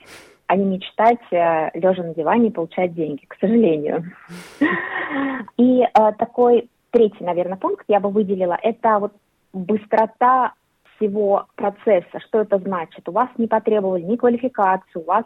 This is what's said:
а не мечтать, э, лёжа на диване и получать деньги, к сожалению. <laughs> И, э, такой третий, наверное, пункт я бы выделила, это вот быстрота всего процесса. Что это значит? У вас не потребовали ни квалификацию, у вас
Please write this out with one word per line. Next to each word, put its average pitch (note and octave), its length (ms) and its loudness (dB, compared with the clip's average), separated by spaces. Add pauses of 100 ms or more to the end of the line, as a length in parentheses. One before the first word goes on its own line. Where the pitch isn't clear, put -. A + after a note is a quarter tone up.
(440)
а F3 100 0
не G3 80 0
мечтать, G3 680 0
э, E3 420 0
лёжа F3+ 300 0
на E3+ 100 -8
диване F#3+ 360 2
и - 20 -4
получать F3 420 -4
деньги, D3+ 340 -6
к - 120 -18
сожалению. F3 720 0 (480)
<laughs> C#4 1000 -4
И, B3+ 240 4
э, G#3+ 380 4
такой A#3+ 500 2 (220)
третий, G#3+ 320 2
наверное, F3 340 -4
пункт F4 300 -6
я G#3 120 4
бы G3 100 -2
выделила, F#3 520 0
это A3 380 0
вот G3+ 140 -4 (400)
быстрота A3 1000 0 (420)
всего G3+ 600 0
процесса. G3+ 720 -2
Что A3 140 0
это G3+ 180 0
значит? F#3+ 500 -10
У - 20 -12
вас A#3 260 0
не A3+ 100 -2
потребовали G#3+ 560 0
ни G3 120 -4
квалификацию, A#3 840 -2
у D#3+ 40 -14
вас G3+ 200 0